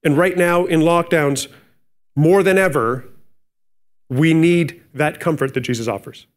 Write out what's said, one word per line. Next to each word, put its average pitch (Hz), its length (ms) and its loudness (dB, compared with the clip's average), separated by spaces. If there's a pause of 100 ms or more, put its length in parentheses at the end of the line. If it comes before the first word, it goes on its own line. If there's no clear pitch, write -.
And 147 140 0
right 180 180 0
now 175 300 0
in 165 140 0
lockdowns, 160 680 0 (680)
more 170 260 4
than 190 160 2
ever, 139 500 -2 (1000)
we 156 240 2
need 170 480 0 (100)
that 151 280 -4
comfort 143 340 -4
that 131 80 -4
Jesus 113 260 -6
offers. - 380 -10 (120)